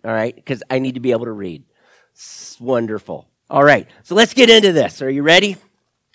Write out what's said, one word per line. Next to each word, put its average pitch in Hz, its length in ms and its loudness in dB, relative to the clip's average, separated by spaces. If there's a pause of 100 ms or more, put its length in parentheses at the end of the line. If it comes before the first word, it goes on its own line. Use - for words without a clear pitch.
all 113 80 -8
right? 113 320 -6
'Cause 127 260 -8
I 131 80 0
need 131 160 -6
to 127 60 -12
be 123 120 -2
able 117 140 -4
to 113 60 -10
read. 92 300 -12 (500)
It's - 480 -20
wonderful. 113 680 -6 (220)
All 139 140 2
right, 135 220 4 (160)
so - 120 -8
let's 220 180 2
get 247 160 4
into 208 240 4
this. 147 300 -2
Are 135 80 -4
you 143 120 -4
ready? 180 340 2 (580)